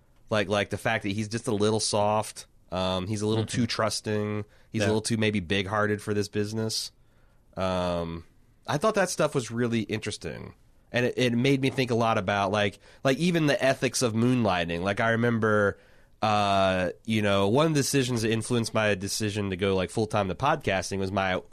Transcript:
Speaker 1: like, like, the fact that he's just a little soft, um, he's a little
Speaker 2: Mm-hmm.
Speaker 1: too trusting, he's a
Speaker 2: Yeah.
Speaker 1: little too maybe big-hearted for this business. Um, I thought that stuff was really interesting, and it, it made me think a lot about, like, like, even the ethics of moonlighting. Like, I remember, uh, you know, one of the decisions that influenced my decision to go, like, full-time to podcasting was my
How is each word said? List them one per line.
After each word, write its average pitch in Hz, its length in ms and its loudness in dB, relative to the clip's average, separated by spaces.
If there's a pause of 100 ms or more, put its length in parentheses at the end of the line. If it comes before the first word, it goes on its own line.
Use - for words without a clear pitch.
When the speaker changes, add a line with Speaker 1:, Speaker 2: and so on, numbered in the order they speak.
(300)
Speaker 1:
like, 104 180 0
like, 101 220 0
the 101 80 -4
fact 113 240 -2
that 101 80 -2
he's 107 160 -2
just 113 220 -6
a 117 40 0
little 104 280 2
soft, 107 640 0 (240)
um, 92 380 -2
he's 107 120 -4
a 107 60 -2
little 110 180 0
Speaker 2:
Mm-hmm. - 180 -8
Speaker 1:
too 117 40 0
trusting, 104 800 -2 (260)
he's 110 120 -2
a - 20 2
Speaker 2:
Yeah. 98 60 2
Speaker 1:
little 110 120 2
too 117 140 -2
maybe 107 240 2
big-hearted 101 600 0
for 107 140 -4
this 104 140 -2
business. 110 640 -4 (640)
Um, 87 680 -2 (440)
I 135 100 -2
thought 214 160 0
that 190 160 0
stuff 151 240 0
was 120 160 -4
really 117 320 0
interesting, - 720 -8 (360)
and 123 140 0
it, 120 140 0
it 123 160 2
made 131 260 2
me 135 80 0
think 127 220 -2
a 120 60 0
lot 113 200 2
about, 101 340 0
like, 104 280 0 (260)
like, 135 140 2
even 165 280 2
the - 160 2
ethics 131 380 0
of 113 140 0
moonlighting. 101 680 2
Like, 98 180 -2
I 113 100 2
remember, 110 680 2 (440)
uh, 98 680 2 (140)
you 110 180 0
know, 98 260 4
one 143 180 4
of 160 80 2
the 143 60 2
decisions 127 420 0
that 113 80 2
influenced 113 440 0
my 107 200 2
decision 101 560 -2
to 95 60 -4
go, 98 180 2
like, 92 160 0
full-time 104 380 0
to 90 60 -2
podcasting 110 640 -2
was 95 120 -2
my 95 300 0 (120)